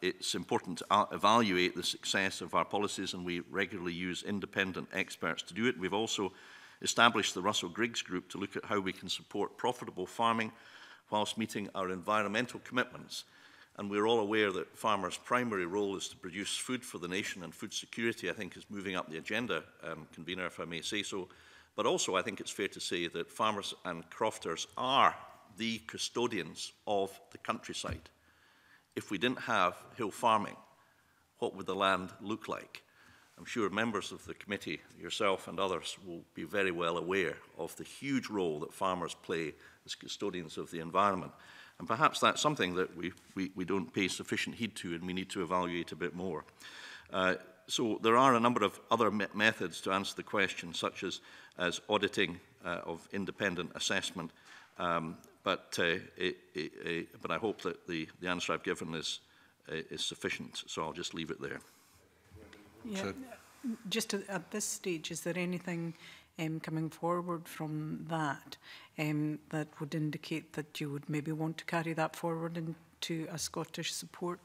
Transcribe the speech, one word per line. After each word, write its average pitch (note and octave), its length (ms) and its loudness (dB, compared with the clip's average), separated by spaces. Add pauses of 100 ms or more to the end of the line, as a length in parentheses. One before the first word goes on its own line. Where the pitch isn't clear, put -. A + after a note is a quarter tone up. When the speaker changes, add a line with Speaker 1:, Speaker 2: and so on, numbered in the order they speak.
Speaker 1:
it's - 320 -2
important F#2 440 -2
to, - 120 -8
uh, G2+ 200 8
evaluate G2 640 6
the F2 80 -2
success - 580 0
of F2 120 -6
our E2+ 120 4
policies, G2+ 480 -2
and F2+ 120 -6
we F2 140 -2 (100)
regularly F2+ 440 -2
use F2+ 280 -4
independent F#2+ 720 -2
experts F2+ 480 -2
to - 140 -14
do A2 100 0
it. B2 140 2
We've F2+ 140 0
also G#2 400 0 (480)
established A2+ 520 6
the F#2 80 -2
Russell G2 260 2
Griggs A2 340 -2
Group F2+ 280 -4
to - 80 -6
look G2 180 -6
at - 80 -4
how G#2 160 2
we F#2 140 0
can - 160 -10
support - 480 -2
profitable F#2+ 480 -2
farming A2+ 460 2 (580)
whilst G#2 280 2
meeting G#2+ 380 -2
our F#2 140 0
environmental G#2 720 2
commitments. - 640 -4 (520)
And G2+ 120 -4
we're G#2 180 4
all A#2 140 6
aware G#2 300 4
that F2+ 260 -6
farmers' G2 400 2
primary A#2 480 2
role G2 320 0
is - 100 -6
to - 80 -12
produce F#2 400 -6
food B2+ 280 -4
for - 140 -10
the E2+ 100 -4
nation, F#2+ 360 -2
and D#2 100 -10
food - 200 -10
security, A2+ 560 -2
I E2 40 0
think, F2+ 220 -8
is - 140 -16
moving G2 260 -4
up E2+ 140 -2
the D#2 80 -8
agenda, G#2 460 -2 (200)
um, D#2 300 -8
convener, F2+ 320 -6
if E2+ 140 -6
I F2 60 -4
may E2 160 -6
say G#2 220 -2
so. F#2+ 240 -4 (480)
But G#2+ 100 2
also, C3+ 300 4
I F#2 60 6
think G2 180 -6
it's - 120 -8
fair G2 180 0
to - 100 -8
say F2 280 -2
that E2+ 220 -4
farmers G#2+ 440 0 (100)
and E2 260 -6
crofters - 580 -2 (100)
are B2+ 380 6 (420)
the A2+ 220 -2
custodians G2+ 920 -2 (160)
of G2 320 0 (120)
the - 80 -18
countryside. - 720 -6 (840)
If - 160 -6
we G2+ 60 0
didn't B2 240 2
have F#2+ 340 4 (220)
hill G#2+ 140 -2
farming, A2 440 4 (840)
what A2 160 0
would F#2+ 100 -8
the F#2 100 -2
land F#2+ 340 4 (120)
look G#2 260 -4
like? - 360 -8 (540)
I'm F2 80 -16
sure G#2+ 240 2
members G#2 420 0
of F2+ 140 -12
the E2 80 -10
committee, - 480 -6 (200)
yourself F#2+ 460 0
and F2 100 -6
others, F#2 480 -2
will E2+ 280 -10
be F#2 100 -8
very F#2+ 280 2
well E2+ 260 2
aware E2+ 400 2 (200)
of E2 200 -6
the D#2+ 80 -10
huge C3+ 420 -2
role F2 320 0
that D2+ 140 -8
farmers F2+ 400 0
play E2 400 -2 (320)
as - 100 -8
custodians F2+ 600 -6
of D#2+ 140 -6
the E2+ 100 -4
environment. F2+ 500 2 (460)
And - 100 -10
perhaps B2+ 320 4
that's - 220 6
something A#2 340 2
that F2+ 220 0
we, E2+ 160 -4 (220)
we, F#2+ 200 0
we F#2 80 -2
don't F2+ 300 0
pay F#2+ 160 4
sufficient - 480 -2
heed A2 200 -4
to, F2 160 -4
and E2+ 140 -4
we F2+ 60 -2
need F#2 160 -2
to G2+ 140 -2
evaluate F2 500 0
a - 20 -8
bit D#2 180 -4
more. F2 300 -4 (720)
Uh, F#2 220 4 (320)
so A2+ 360 0
there A2+ 140 10
are C3 180 10
a A2+ 60 6
number A#2 240 6
of F#2 120 0 (140)
other A2+ 180 6
me-, G2+ 240 2
methods G#2+ 480 4
to F#2+ 120 0
answer G2 240 0
the F2+ 60 -6
question, F2+ 500 0
such - 320 -2
as, F2 160 -4 (360)
as F2 300 0
auditing, F#2+ 540 2 (240)
uh, F2 200 -2
of E2 280 -8
independent F2+ 600 -2
assessment. F2+ 560 -2 (460)
Um, E2+ 380 0 (280)
but, - 360 0
uh, E2 200 4 (180)
it, F2+ 220 -2 (140)
it, D#2 180 -4 (120)
it, E2+ 380 -4
but E2+ 100 -4
I E2 60 0
hope G2 240 -2
that - 260 -6
the, D#2+ 220 -4 (100)
the F2 80 -4
answer F2+ 240 0
I've D#2+ 120 0
given E2+ 320 -2
is, - 260 -6 (500)
uh, D#2 40 -4 (140)
is D2+ 140 -6
sufficient. - 640 -6
So - 160 -4
I'll D#2 80 -4
just E2 220 -6
leave D#2+ 180 -4
it - 100 -6
there. C2+ 200 -8 (1200)
Speaker 2:
Yeah. G3 160 -4
Speaker 3:
So G3 120 -2 (760)
Speaker 2:
Just G#3 240 0
at, G3+ 160 -4
at F#3 220 -4
this G#3 140 -2
stage, E3 460 -4
is D#3+ 100 -6
there E3+ 160 -2
anything, F3 560 -2 (460)
um, D#3+ 200 -2
coming D#3+ 300 -2
forward E3+ 580 -2
from D#3 640 -4
that, D#3+ 480 -2 (400)
um, D3+ 420 0 (100)
that D3+ 180 -2 (120)
would D3+ 160 -4
indicate D3+ 580 -2
that - 260 -6
you D3+ 100 -2
would C#3+ 200 -6
maybe D3+ 220 0
want D#3 260 -2
to - 80 -10
carry E3 280 0
that D#3+ 220 2
forward E3 420 -2
into D#3+ 720 -4
a E3 60 -6
Scottish - 560 -4
support F3 500 -4